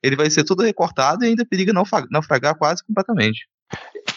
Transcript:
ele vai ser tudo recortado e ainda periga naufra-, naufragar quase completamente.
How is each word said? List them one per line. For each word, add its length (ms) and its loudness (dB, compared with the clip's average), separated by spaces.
ele 120 2
vai 160 2
ser 120 -4
tudo 200 0
recortado 600 0
e 40 2
ainda 180 2
periga 260 0
naufra-, 380 0
naufragar 480 0
quase 260 0
completamente. 640 0